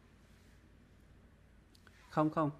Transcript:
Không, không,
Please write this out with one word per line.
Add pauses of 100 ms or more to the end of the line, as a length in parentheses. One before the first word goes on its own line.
(2000)
Không,
không,